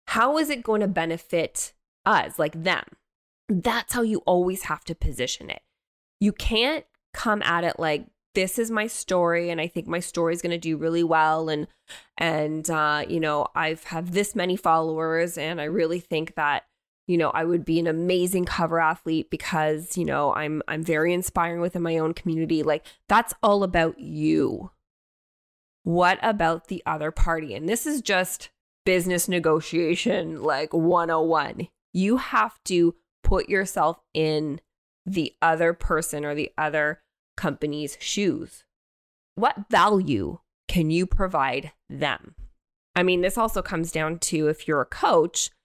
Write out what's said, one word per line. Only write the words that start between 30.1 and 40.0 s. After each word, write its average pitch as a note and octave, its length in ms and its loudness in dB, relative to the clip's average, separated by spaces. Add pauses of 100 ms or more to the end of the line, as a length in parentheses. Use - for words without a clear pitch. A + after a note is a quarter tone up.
like, D3+ 300 -2
one E3+ 360 2
oh D#3+ 120 2
one. D#3+ 480 0 (240)
You G3+ 240 2
have A3 480 0
to E3+ 280 4 (300)
put - 260 2
yourself F#3 500 0 (140)
in D#3 480 -2 (440)
the F3+ 360 -2
other E3 320 4
person D#3 500 -2
or D3 100 -4
the D3 240 -4
other D3+ 440 -2 (340)
company's D3+ 640 -4
shoes. - 640 -4 (720)
What G#3 340 0
value F#3 720 2 (300)